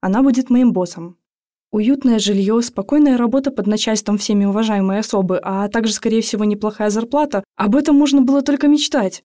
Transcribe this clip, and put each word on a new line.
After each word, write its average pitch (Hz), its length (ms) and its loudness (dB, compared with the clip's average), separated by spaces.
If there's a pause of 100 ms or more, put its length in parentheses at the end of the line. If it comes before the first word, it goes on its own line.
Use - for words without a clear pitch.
Она 196 220 0
будет 254 280 2
моим 247 220 4
боссом. 180 460 -6 (520)
Уютное 233 480 0
жилье, 202 440 0
спокойная 262 560 0
работа 262 340 0
под 202 160 -4
начальством 214 500 -2
всеми 202 280 0
уважаемой 202 520 0
особы, 190 420 -2
а 196 280 -4
также, 220 240 -2
скорее 226 300 -2
всего, 214 220 -4
неплохая 208 460 -2
зарплата. 233 540 -2 (100)
Об 208 220 0
этом 294 180 2
можно 277 280 4
было 269 200 2
только 277 240 0
мечтать. 285 580 0